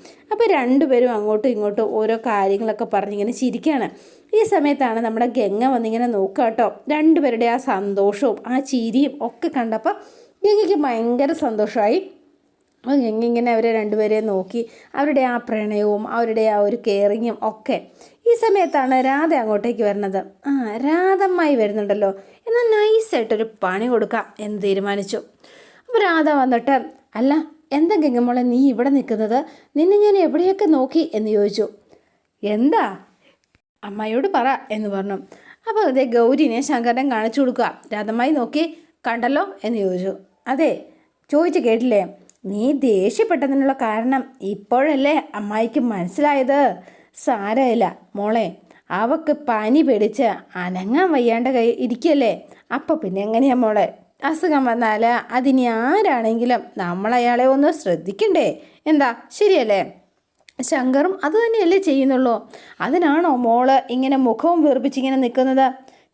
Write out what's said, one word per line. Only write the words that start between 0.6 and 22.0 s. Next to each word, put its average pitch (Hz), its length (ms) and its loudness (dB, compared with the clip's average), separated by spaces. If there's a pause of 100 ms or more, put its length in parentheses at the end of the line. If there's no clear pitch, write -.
അങ്ങോട്ടും 214 380 0
ഇങ്ങോട്ടും 208 420 -2
ഓരോ 220 260 0
കാര്യങ്ങളൊക്കെ 214 680 -2
പറഞ്ഞിങ്ങനെ 202 480 -4
ചിരിക്കുകയാണ്. 247 540 -2 (460)
ഈ 427 100 4
സമയത്താണ് 285 560 0
നമ്മുടെ 226 280 -2
ഗംഗ 220 380 -2
വന്നിങ്ങനെ 240 420 0
നോക്കുക 208 360 -2
കേട്ടോ. 226 240 0 (220)
രണ്ടുപേരുടെ 294 580 2
ആ 233 100 0
സന്തോഷവും 202 800 0 (100)
ആ 247 120 -4
ചിരിയും 254 640 0
ഒക്കെ 240 260 -8
കണ്ടപ്പോൾ 233 460 -4 (500)
ഗംഗയ്ക്ക് 403 360 2
ഭയങ്കര 247 540 0
സന്തോഷമായി. 220 640 0 (840)
അപ്പോൾ 269 120 0
ഗംഗ 226 280 0
ഇങ്ങനെ 233 280 0
അവരെ 226 220 0
രണ്ടുപേരെയും 214 520 0
നോക്കി, 196 360 -4 (340)
അവരുടെ 277 280 0
ആ 247 140 -2
പ്രണയവും 208 720 -2
അവരുടെ 226 400 -2
ആ 208 120 2
ഒരു 208 180 2
കെയറിങ്ങും 214 640 0
ഒക്കെ. 214 340 -4 (480)
ഈ 466 100 4
സമയത്താണ് 339 680 0
രാധ 285 300 0
അങ്ങോട്ടേക്ക് 220 500 -2
വരുന്നത്. 202 360 -2 (260)
ആ, 285 60 -2 (260)
രാധമ്മായി 349 800 2
വരുന്നുണ്ടല്ലോ, 208 540 0 (320)